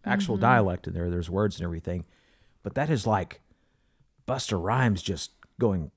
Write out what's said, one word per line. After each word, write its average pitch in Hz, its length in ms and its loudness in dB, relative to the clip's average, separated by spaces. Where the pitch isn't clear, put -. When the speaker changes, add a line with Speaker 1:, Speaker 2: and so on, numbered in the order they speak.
Speaker 1:
actual 131 300 0
Speaker 2:
Mm-hmm. 95 80 -2
Speaker 1:
dialect 110 440 4
in 87 60 -6
there. 87 160 -2
There's 87 200 -2
words 98 280 0
and 85 80 -6
everything. 85 400 -6
But - 120 -8
that 147 140 -2
is, 120 160 0
like, 101 360 0
Busta 123 340 -2
Rhymes 107 400 2
just - 300 -6
going 95 380 0